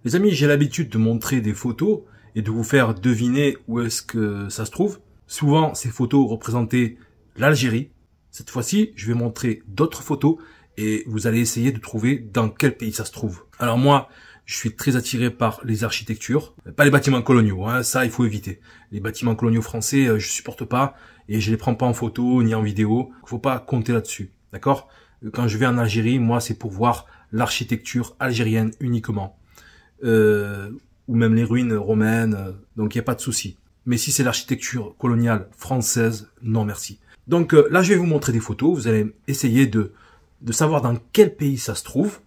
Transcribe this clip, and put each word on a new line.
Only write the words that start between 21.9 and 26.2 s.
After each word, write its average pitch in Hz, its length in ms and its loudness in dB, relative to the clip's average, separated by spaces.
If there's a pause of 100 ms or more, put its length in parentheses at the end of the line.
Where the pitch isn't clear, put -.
photo 123 480 0
ni 113 140 2
en 107 80 0
vidéo. 107 480 0 (140)
Faut 117 140 -8
pas 127 200 -2
compter 120 340 -2
là-dessus, 107 380 -4 (220)
d'accord ? 135 340 -2 (460)
Quand 120 140 0
je 107 100 0
vais 127 100 2
en 123 100 2
Algérie, 117 400 0
moi 117 220 2